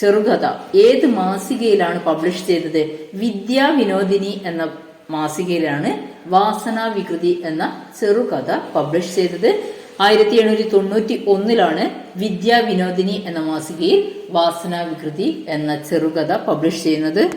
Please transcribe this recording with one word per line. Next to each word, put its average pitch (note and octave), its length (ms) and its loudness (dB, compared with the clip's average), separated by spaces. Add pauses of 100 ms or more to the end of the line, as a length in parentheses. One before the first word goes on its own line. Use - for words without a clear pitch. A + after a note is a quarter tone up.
ചെറുകഥ G#3 460 4 (380)
ഏത് B3+ 200 6 (140)
മാസികയിലാണ് G3 880 0
പബ്ലിഷ് E3 440 0
ചെയ്തത്? D#3+ 320 0 (400)
വിദ്യാ A#3 440 0 (140)
വിനോദിനി G3 520 0 (180)
എന്ന E3 120 -4 (520)
മാസികയിലാണ് D#3 760 -2 (420)
വാസനാ G#3+ 520 2 (120)
വികൃതി F3 360 -2 (160)
എന്ന D#3+ 160 -4 (340)
ചെറുകഥ G3+ 520 -4 (240)
പബ്ലിഷ് D#3 440 -2
ചെയ്തത്. F3 320 0 (560)
ആയിരത്തി G#3+ 340 6
എണ്ണൂറ്റി G#3+ 340 4
തൊണ്ണൂറ്റി G3+ 400 2 (180)
ഒന്നിലാണ് G3 520 2 (380)
വിദ്യാ G#3+ 360 2 (100)
വിനോദിനി F#3 480 0 (120)
എന്ന E3+ 120 -6 (100)
മാസികയിൽ F3 500 0 (360)
വാസനാ E3+ 440 0 (100)
വികൃതി D3+ 380 -4 (260)
എന്ന D3+ 160 -2 (180)
ചെറുകഥ D#3+ 440 0 (140)
പബ്ലിഷ് D#3+ 380 -2
ചെയ്യുന്നത്. D#3 380 0 (140)